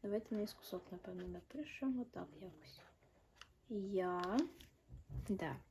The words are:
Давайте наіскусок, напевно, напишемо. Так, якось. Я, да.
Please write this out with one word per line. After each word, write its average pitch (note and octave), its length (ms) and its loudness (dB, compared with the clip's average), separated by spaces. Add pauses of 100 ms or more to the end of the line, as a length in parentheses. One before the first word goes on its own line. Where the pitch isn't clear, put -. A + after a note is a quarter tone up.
Давайте G#3+ 320 2
наіскусок, G#3 560 -2
напевно, F3+ 360 -6
напишемо. B3+ 840 0
Так, F3 140 -6 (140)
якось. - 400 -12 (1120)
Я, F3+ 440 6 (920)
да. E3+ 260 4 (160)